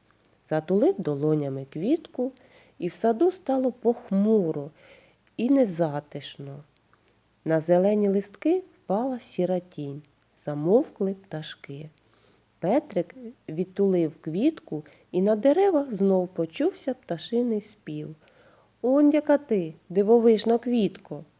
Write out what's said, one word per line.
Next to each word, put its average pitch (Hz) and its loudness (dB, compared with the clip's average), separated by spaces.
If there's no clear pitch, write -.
Затулив 196 0
долонями 147 -2
квітку, 254 -4
і 175 -6
в 170 -10
саду 233 0
стало 262 -2
похмуро 196 0
і 233 0
незатишно. 147 -2
На 160 2
зелені 190 2
листки 302 -2
впала 240 -4
сіра 180 -4
тінь, 147 -12
замовкли 190 0
пташки. 156 -14
Петрик 185 -2
відтулив 180 0
квітку, 165 -4
і 185 -2
на 208 2
деревах 285 2
знов 190 2
почувся 254 -4
пташиний 226 -4
спів. 151 -12
«Он 285 4
яка 294 4
ти, 190 -2
дивовижна 220 4
квітко», 220 -4